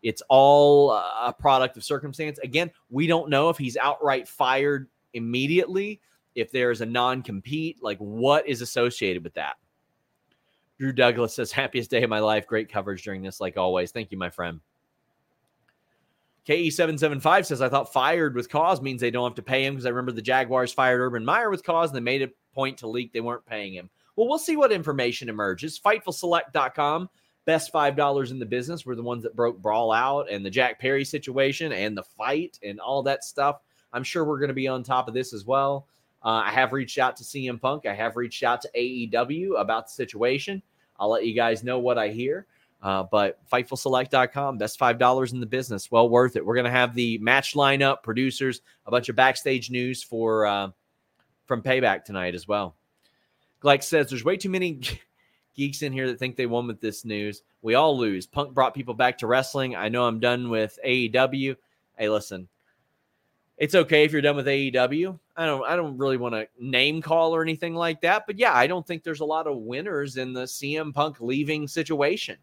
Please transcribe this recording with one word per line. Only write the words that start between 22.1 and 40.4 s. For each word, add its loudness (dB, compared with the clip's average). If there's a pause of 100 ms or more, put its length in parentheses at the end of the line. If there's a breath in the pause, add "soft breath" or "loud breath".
a -6 (240)
point -4
to -10
leak -6
they -4
weren't -8
paying -10
him." -16 (240)
Well, 2
we'll 0
see -2
what 4
information -2
emerges. -4
Fightful 0
Select -2
dot 0
com, -2 (340)
best 0
five 2
dollars 0
in -10
the -8
business, -6
were -6
the -8
ones -4
that -8
broke 0
Brawl 2
out 0
and -6
the -4
Jack 0
Perry 0
situation -2
and -4
the -8
fight -6
and -12
all -4
that -2
stuff. -2 (300)
I'm -6
sure -2
we're -2
gonna -2
be -2
on -2
top 0
of -12
this -4
as -12
well. 0 (400)
Uh, 2
I -2
have 2
reached -6
out 0
to -20
C -10
M -8
Punk. -4
I -2
have -4
reached -6
out 0
to -12
A 0
E -4
W -2
about -2
the -20
situation. -4 (340)